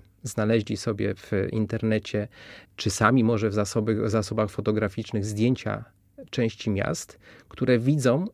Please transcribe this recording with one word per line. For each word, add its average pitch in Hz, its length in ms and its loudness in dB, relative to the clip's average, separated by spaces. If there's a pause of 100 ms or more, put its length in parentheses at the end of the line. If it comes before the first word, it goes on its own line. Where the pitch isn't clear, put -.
(220)
znaleźli 110 540 0
sobie 101 380 -2
w - 180 -10 (200)
internecie, 110 760 -2 (480)
czy - 140 -2
sami 113 340 4
może 110 260 2
w 101 40 -4
zasoby-, 107 540 0
zasobach 110 420 0
fotograficznych 107 720 -2
zdjęcia 107 600 0 (460)
części 113 400 -2
miast, - 480 -4 (300)
które 127 300 2
widzą, 135 560 2